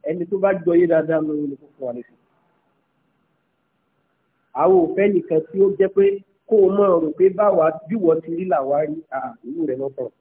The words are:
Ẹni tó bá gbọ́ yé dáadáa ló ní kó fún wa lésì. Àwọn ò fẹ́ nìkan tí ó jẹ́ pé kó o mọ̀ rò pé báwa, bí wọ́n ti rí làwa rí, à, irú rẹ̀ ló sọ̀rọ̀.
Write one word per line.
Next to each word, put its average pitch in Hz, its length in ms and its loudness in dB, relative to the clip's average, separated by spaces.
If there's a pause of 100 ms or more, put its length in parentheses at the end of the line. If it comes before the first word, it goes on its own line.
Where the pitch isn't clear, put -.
Ẹni 170 220 -6
tó 196 120 -6
bá 196 160 0
gbọ́ 170 220 0
yé 175 120 6
dáadáa 160 340 2
ló 151 140 -4
ní 147 200 -6
kó - 120 -20
fún - 180 -16
wa 120 80 -8
lésì. 123 200 -16 (2500)
Àwọn 175 240 4
ò 170 140 0
fẹ́ 196 140 0
nìkan 165 340 0
tí - 180 -10
ó 196 100 4
jẹ́ 190 180 0
pé 196 160 0 (420)
kó 226 100 0
o 196 140 6
mọ̀ 196 220 2
rò 165 200 0
pé 180 180 2
báwa, 185 360 2 (180)
bí 175 120 -8
wọ́n 165 260 0
ti - 100 -16
rí 175 140 -6
làwa 143 360 -2
rí, 156 140 -6 (120)
à, 135 120 -8 (220)
irú 170 240 -10
rẹ̀ 131 120 -6
ló 135 120 -8
sọ̀rọ̀. 127 320 -10